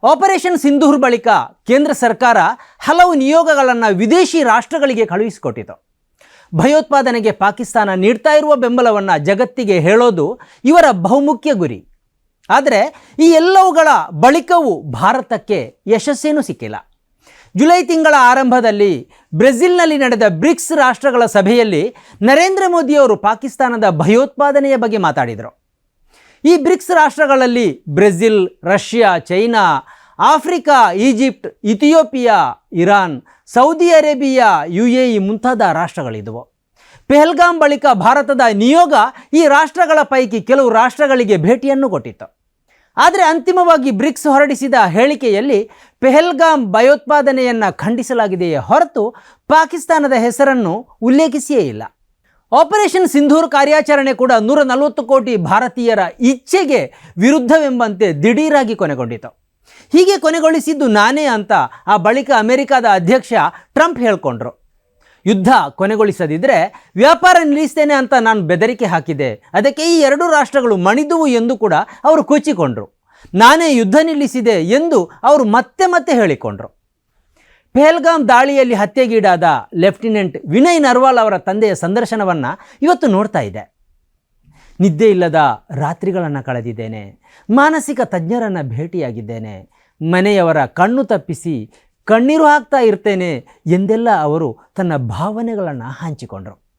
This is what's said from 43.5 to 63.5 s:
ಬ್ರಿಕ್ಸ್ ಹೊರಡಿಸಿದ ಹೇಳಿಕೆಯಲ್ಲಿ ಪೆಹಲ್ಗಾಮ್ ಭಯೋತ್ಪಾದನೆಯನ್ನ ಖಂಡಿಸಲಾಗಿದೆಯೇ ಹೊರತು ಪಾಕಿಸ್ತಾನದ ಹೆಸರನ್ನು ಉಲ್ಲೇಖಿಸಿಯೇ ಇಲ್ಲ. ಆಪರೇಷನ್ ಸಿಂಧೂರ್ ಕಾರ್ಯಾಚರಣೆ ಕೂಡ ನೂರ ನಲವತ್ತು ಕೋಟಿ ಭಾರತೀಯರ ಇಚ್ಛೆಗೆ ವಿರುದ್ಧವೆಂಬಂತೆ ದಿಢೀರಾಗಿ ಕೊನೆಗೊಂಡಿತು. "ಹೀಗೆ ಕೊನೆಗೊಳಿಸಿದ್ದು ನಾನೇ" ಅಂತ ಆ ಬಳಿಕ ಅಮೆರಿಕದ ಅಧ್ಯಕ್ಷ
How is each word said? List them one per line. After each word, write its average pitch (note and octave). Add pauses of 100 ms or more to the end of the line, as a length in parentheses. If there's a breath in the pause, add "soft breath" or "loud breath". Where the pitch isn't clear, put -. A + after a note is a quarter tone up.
ಬ್ರಿಕ್ಸ್ B3
ಹೊರಡಿಸಿದ C#4 (140)
ಹೇಳಿಕೆಯಲ್ಲಿ A3+ (300 soft breath)
ಪೆಹಲ್ಗಾಮ್ D4+
ಭಯೋತ್ಪಾದನೆಯನ್ನ B3+
ಖಂಡಿಸಲಾಗಿದೆಯೇ G3
ಹೊರತು A#3 (320 soft breath)
ಪಾಕಿಸ್ತಾನದ D#4
ಹೆಸರನ್ನು A#3+ (140)
ಉಲ್ಲೇಖಿಸಿಯೇ C4+
ಇಲ್ಲ. A2+ (760)
ಆಪರೇಷನ್ F#4
ಸಿಂಧೂರ್ D4
ಕಾರ್ಯಾಚರಣೆ C#4+
ಕೂಡ B3+
ನೂರ C4
ನಲವತ್ತು C4+
ಕೋಟಿ A#3+
ಭಾರತೀಯರ A3 (200)
ಇಚ್ಛೆಗೆ C4 (240 soft breath)
ವಿರುದ್ಧವೆಂಬಂತೆ A#3+
ದಿಢೀರಾಗಿ B3+
ಕೊನೆಗೊಂಡಿತು. B2 (640 soft breath)
"ಹೀಗೆ F#4
ಕೊನೆಗೊಳಿಸಿದ್ದು D#4
ನಾನೇ" A#3
ಅಂತ A3 (360 loud breath)
ಆ G#3
ಬಳಿಕ A3+
ಅಮೆರಿಕದ B3+
ಅಧ್ಯಕ್ಷ G3 (400 loud breath)